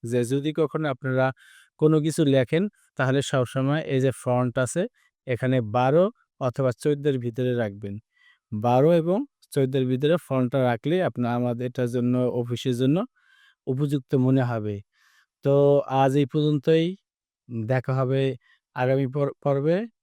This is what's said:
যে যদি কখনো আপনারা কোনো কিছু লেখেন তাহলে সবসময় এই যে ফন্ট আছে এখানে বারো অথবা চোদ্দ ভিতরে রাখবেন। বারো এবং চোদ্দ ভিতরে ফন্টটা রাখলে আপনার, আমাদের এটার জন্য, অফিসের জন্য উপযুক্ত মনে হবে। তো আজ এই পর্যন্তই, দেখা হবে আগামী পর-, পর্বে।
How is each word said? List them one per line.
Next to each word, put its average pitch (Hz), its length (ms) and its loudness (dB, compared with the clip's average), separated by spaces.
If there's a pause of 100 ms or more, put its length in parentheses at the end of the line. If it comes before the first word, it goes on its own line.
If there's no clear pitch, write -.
যে 120 200 0
যদি 139 340 -2
কখনো 156 320 -2
আপনারা 131 420 0 (460)
কোনো 156 240 4
কিছু 156 240 0
লেখেন 143 440 2 (260)
তাহলে 135 260 0
সবসময় 135 600 -2
এই 135 180 -2
যে 131 160 2
ফন্ট 123 420 -2
আছে 165 300 -2 (380)
এখানে 127 360 0
বারো 131 500 2 (280)
অথবা 131 320 -2
চোদ্দ 147 460 -2
ভিতরে 123 380 -2
রাখবেন। 104 420 -6 (560)
বারো 123 380 4
এবং 175 340 0 (260)
চোদ্দ 135 260 0
ভিতরে 131 400 0
ফন্টটা 131 460 0
রাখলে 139 400 0
আপনার, 120 320 -2
আমাদের 123 320 -4
এটার 123 220 -4
জন্য, 123 280 0
অফিসের 120 580 -2
জন্য 139 300 2 (600)
উপযুক্ত 143 480 -2
মনে 131 280 4
হবে। 107 380 -4 (600)
তো 143 360 4
আজ 135 380 2
এই 147 80 2
পর্যন্তই, 156 680 0 (680)
দেখা 127 280 -2
হবে 135 420 0 (380)
আগামী 131 340 0
পর-, 139 260 -4 (100)
পর্বে। 151 440 0 (160)